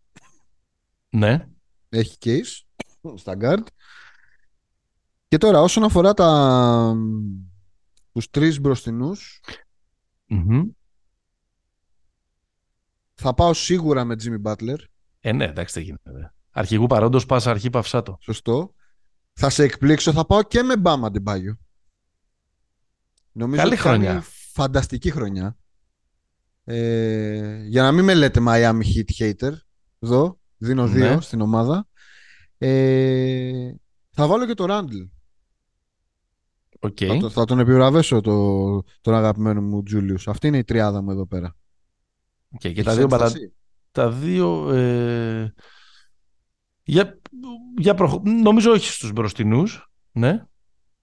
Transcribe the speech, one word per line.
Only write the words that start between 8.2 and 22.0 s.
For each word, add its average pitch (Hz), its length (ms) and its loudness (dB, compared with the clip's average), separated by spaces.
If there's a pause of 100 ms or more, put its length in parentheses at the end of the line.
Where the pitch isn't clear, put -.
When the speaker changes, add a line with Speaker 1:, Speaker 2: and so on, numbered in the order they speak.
Speaker 2:
τρεις 151 300 0
μπροστινούς, 135 840 -6 (840)
Speaker 1:
Μμμ. 107 360 0 (2500)
Speaker 2:
θα 127 200 -2
πάω 170 200 4
σίγουρα 156 500 0
με 120 200 -6
Jimmy 113 180 -6 (100)
Butler. 113 260 -6 (420)
Speaker 1:
Ε, 113 120 -6
ναι, 127 140 -2
εντάξει, 87 280 -8
δεν 82 100 -10
γίνεται. 80 500 -16 (180)
Αρχηγού 107 360 0
παρόντος, 120 380 2
πάσα 123 260 0
αρχή, 110 180 -4
παυσάτο. 117 520 -4
Speaker 2:
Σωστό. 120 520 -4 (600)
Θα 139 160 0
σε 147 140 2
εκπλήξω, 143 480 2
θα 156 140 0
πάω 208 180 4
και 240 200 0
με 254 100 0 (100)
Bam 156 200 2
Adebayo. 101 540 -6 (1700)